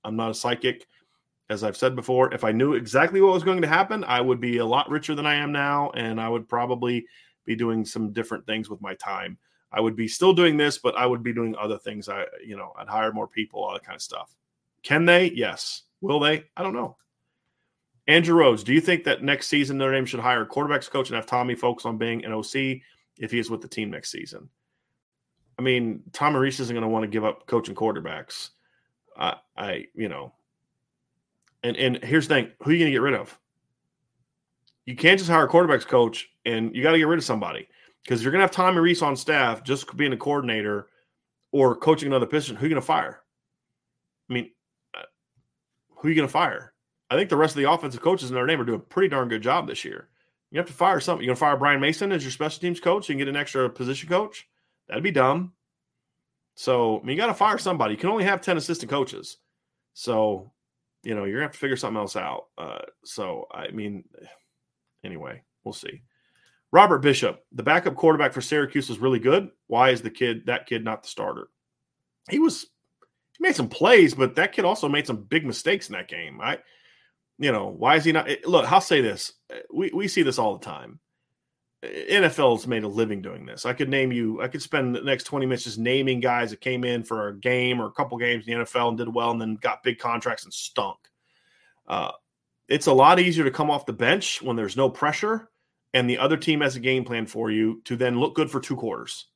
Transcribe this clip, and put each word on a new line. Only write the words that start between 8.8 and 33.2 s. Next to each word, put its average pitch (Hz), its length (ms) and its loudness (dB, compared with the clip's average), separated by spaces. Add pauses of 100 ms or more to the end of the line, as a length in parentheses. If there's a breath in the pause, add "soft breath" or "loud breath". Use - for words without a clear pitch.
my 95 120 -10
time. 92 460 -10 (320)
I 107 100 -2
would 113 140 0
be 113 120 -4
still 185 240 4
doing 170 240 6
this, 147 220 0
but - 180 -2
I 127 100 2
would 123 160 0
be 117 120 -6
doing 113 260 -4
other 107 180 -4
things. 107 300 -12
I, 101 180 -6 (200)
you 107 100 -14
know, 98 220 -16
I'd - 100 -16
hire 110 240 -2
more 107 160 -8
people, 104 340 -8
all 95 120 -8
that 98 100 -12
kind 92 120 -16
of - 60 -16
stuff. - 320 -14 (500)
Can 156 220 2
they? 175 260 6
Yes. - 500 -6 (180)
Will 147 200 0
they? 151 260 0 (100)
I 180 80 -6
don't 196 120 -4
know. 240 200 -6 (1120)
Andrew 165 280 6
Rhodes, 123 280 6
do 113 80 -2
you 151 80 6
think 170 240 0
that - 200 0
next 143 240 -2
season 139 300 0
Notre 135 160 0
Dame 135 120 0
should 123 160 -6
hire 120 220 2
a 107 40 -6
quarterbacks 143 420 -4
coach 131 200 -2
and 120 60 -6
have 113 100 -4
Tommy 123 300 -2
focus 120 300 -2
on 113 120 -4
being 113 260 -4
an 110 80 -10
O 110 100 -4
C 135 420 -4 (340 soft breath)
if 110 140 -8
he 120 80 0
is 110 100 -4
with 113 120 -6
the - 60 -18
team 104 220 -8
next 80 220 -12
season? - 360 -14 (1120)
I 127 40 -4
mean, 123 400 0 (100)
Tommy 147 240 2
Rees 135 220 0
isn't 120 140 -4
gonna 113 140 -2
wanna 110 200 0
give 110 180 -2
up - 220 -4
coaching 110 280 -2
quarterbacks. 82 760 -6 (680)
I, - 200 -4 (200)
I, 92 380 -8
you 110 120 -6
know, 71 260 -12 (1300)
and, 120 120 -2
and 127 280 0
here's 139 240 2
the 147 80 2
thing. 120 240 0
Who 139 100 -4
are 160 40 6
you 175 60 4
gonna 156 120 4
get 123 100 2
rid 135 140 2
of? - 220 -8 (1500)